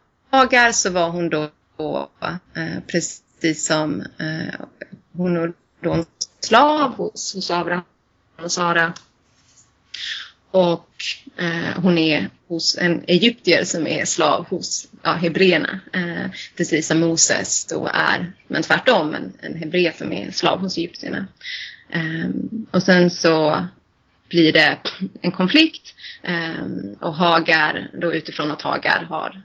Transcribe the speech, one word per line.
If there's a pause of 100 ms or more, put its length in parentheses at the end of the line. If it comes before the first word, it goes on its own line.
(320)
Hagar
så
var
hon
då, (1040)
eh,
precis
som,
eh, (540)
hon
är (300)
då
en (340)
slav
hos,
hos
Abraham (600)
och
Sara. (1600)
Och, (500)
eh,
hon
är (180)
hos
en
egyptier
som
är
slav
hos, (160)
ja,
hebreerna. (140)
Eh, (320)
precis
som
Moses
då
är, (160)
men
tvärtom,
en,
en
hebreer
som
är
slav
hos
egyptierna. (640)
Ehm,
och
sen
så (640)
blir
det (440)
en
konflikt, (300)
ehm,
och
Hagar, (120)
då
utifrån
att
Hagar
har,